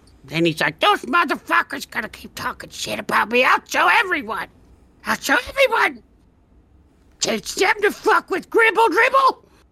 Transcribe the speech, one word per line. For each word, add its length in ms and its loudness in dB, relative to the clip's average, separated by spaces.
And 160 0
he's 160 0
like, 180 -2
"Those 240 2
motherfuckers 840 -2
gonna 200 -8
keep 260 -20
talking 340 -10
shit 300 -8
about 320 -2
me. 140 4
I'll 200 2
show 220 0
everyone. 600 0
I'll 120 -2
show 200 0
everyone. 560 0
Teach 360 -4
them 260 2
to 100 2
fuck 380 0
with 200 -6
Gribble 400 4
Dribble." 540 2